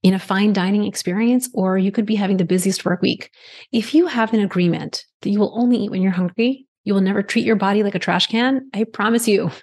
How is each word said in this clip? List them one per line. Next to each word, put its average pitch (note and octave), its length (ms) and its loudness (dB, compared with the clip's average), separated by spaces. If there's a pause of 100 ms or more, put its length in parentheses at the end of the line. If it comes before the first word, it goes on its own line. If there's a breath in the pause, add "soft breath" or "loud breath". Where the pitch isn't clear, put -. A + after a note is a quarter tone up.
in F#3+ 100 6
a F#3 60 -2
fine G3+ 340 0
dining G3 320 0
experience, A3+ 680 -2
or F#3 240 0
you F#3+ 140 0
could G#3+ 140 -2
be A3 100 -2
having G3 220 0
the F3+ 80 2
busiest F#3 400 -2
work F3+ 160 0
week. - 300 -4 (400 loud breath)
If A#3 240 -2
you E4+ 100 6
have A#3 260 -2
an A3 100 2
agreement E3+ 640 -2 (160)
that G3+ 100 -2
you G#3 80 0
will G#3 200 0
only B3 180 4
eat G#3 140 -2
when F#3+ 120 -2
you're F#3+ 80 2
hungry, A3+ 560 -2 (160)
you G3+ 100 -2
will G3 80 2
never G3 220 0
treat - 220 -2
your A3 100 2
body G3+ 260 0
like G3+ 140 -2
a F3+ 40 -2
trash F3 280 0
can, B3+ 480 0
I G#3 80 0
promise A#3 440 0
you G3 220 2 (140)